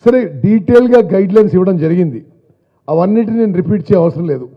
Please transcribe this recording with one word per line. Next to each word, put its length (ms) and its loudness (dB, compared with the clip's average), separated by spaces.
సరే, 140 4
డీటెయిల్గా 560 2
గైడ్‌లైన్స్ 440 2
ఇవ్వడం 280 0
జరిగింది, 360 -2
అవన్నిటిని 480 -2
నేను 200 -2
రిపీట్ 280 -2
చేయ 140 2
అవసరం 300 -2
లేదు. 140 -8